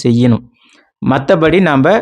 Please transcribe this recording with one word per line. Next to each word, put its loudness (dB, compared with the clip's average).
செய்யணும். 0
மத்தபடி 0
நாம 0